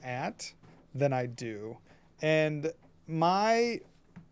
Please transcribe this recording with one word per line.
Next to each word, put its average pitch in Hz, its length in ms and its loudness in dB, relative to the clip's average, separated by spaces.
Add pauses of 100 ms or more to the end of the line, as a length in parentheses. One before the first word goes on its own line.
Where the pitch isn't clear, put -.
at 131 480 -6 (420)
than 139 180 2
I 127 140 0
do. 117 500 -10 (460)
And 156 500 2 (340)
my 208 760 2 (520)